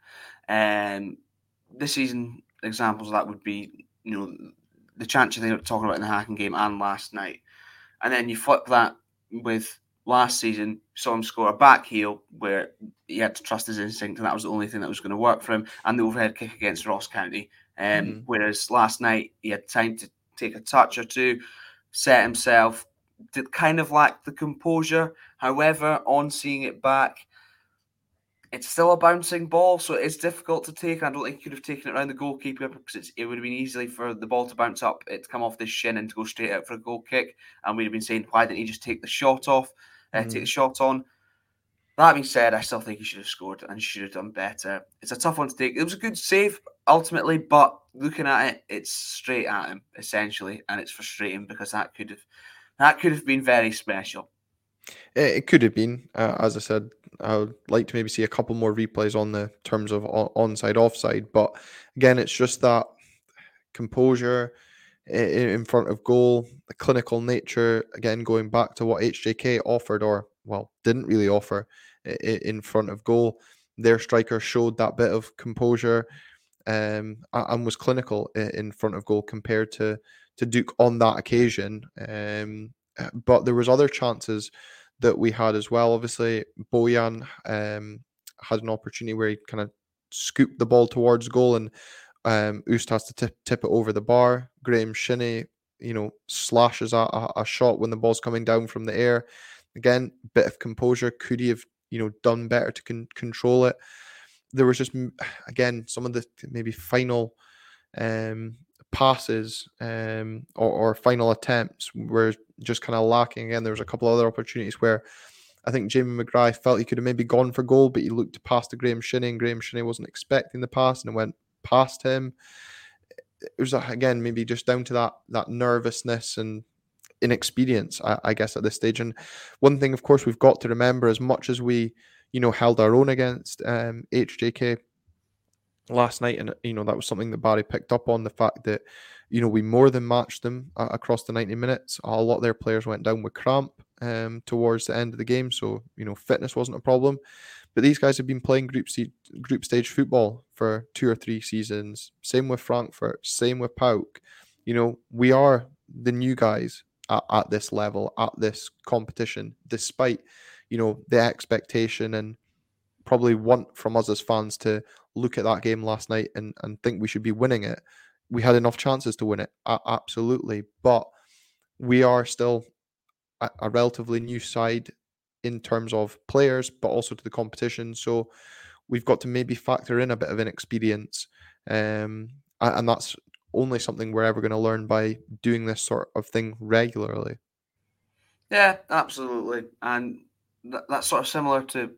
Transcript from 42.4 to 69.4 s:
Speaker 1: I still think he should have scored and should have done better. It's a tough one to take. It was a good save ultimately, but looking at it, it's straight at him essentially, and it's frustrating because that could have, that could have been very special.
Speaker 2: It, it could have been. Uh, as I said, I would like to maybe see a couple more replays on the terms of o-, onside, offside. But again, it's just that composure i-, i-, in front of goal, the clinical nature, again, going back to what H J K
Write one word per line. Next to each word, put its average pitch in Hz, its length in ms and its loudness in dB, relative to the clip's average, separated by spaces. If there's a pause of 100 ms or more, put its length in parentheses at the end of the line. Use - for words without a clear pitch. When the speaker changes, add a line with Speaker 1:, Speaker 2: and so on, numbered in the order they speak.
Speaker 1:
I 107 60 0
still 113 200 -6
think 107 180 -10
he 107 60 -16
should 104 140 -10
have 98 80 -16
scored - 420 -12
and 107 120 -14
should 101 220 -8
have 98 100 -10
done 101 180 -10
better. 98 540 -8 (160)
It's 117 120 -12
a 123 40 -8
tough 160 220 -2
one 139 100 -4
to - 80 -14
take. 127 200 -4
It 156 80 -2
was 180 100 -6
a 196 40 -14
good 220 200 -6
save 202 420 2 (280)
ultimately, 160 500 4
but 147 420 6 (140)
looking 147 320 -6
at 131 220 2
it, - 200 -8
it's 107 220 -10
straight - 560 -6
at 101 220 -6
him 95 140 -14 (140)
essentially, 104 720 -6
and 101 120 -6
it's - 100 -14
frustrating 101 560 -10
because 101 240 -14
that - 240 -6
could 101 160 -14
have, - 140 -20 (560)
that 147 180 8
could 170 140 2
have 151 120 -6
been 135 180 0
very 123 280 4
special. - 580 -8 (840)
Speaker 2:
It, 139 220 4
it 139 100 -2
could 143 160 6
have 110 120 4
been. 120 420 -4
Uh, 113 240 0
as 110 160 0
I 107 40 -8
said, 110 300 -4 (300)
I 110 160 -2
would 107 180 -2 (140)
like 117 180 2
to - 80 -12
maybe 113 140 -4
see 110 160 -2
a 107 40 0
couple 113 280 -4
more 110 180 0
replays 107 400 -2
on 107 160 0
the 104 220 -6 (100)
terms 107 300 -2
of 104 120 -2
o-, - 300 -2
onside, 110 420 0
offside. 113 560 2
But 104 220 4 (420)
again, 127 220 6
it's - 140 -2
just - 300 0
that 120 240 4 (840)
composure 123 800 0 (540)
i-, - 80 -6
i-, 107 380 2
in 113 100 -4
front - 240 2
of 107 140 -6
goal, 123 460 4 (180)
the - 80 -18
clinical 120 460 0
nature, 117 640 0 (100)
again, 113 300 -2
going 110 260 0
back 117 240 0
to 117 100 -6
what 110 200 0
H - 180 -2
J 113 100 -2
K 123 280 -2